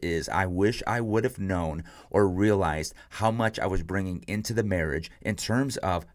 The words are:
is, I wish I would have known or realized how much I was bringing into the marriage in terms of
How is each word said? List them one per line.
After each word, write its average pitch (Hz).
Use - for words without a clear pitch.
is, 82
I 95
wish 95
I 120
would 110
have 123
known 85
or 101
realized 92
how 110
much 113
I -
was 92
bringing 92
into 107
the 113
marriage 82
in 101
terms 127
of 87